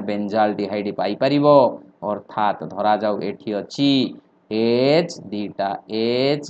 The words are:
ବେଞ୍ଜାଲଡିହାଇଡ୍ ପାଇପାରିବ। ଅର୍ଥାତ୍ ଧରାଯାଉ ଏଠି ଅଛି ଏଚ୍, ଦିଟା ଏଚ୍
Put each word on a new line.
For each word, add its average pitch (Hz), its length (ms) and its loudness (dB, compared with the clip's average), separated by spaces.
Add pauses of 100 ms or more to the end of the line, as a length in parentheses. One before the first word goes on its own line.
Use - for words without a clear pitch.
ବେଞ୍ଜାଲଡିହାଇଡ୍ 104 920 -2
ପାଇପାରିବ। 131 540 0 (560)
ଅର୍ଥାତ୍ 101 600 -4
ଧରାଯାଉ 104 560 0
ଏଠି 101 320 -8
ଅଛି 120 380 -2 (600)
ଏଚ୍, 127 720 2
ଦିଟା 98 500 -6 (200)
ଏଚ୍ 127 600 -2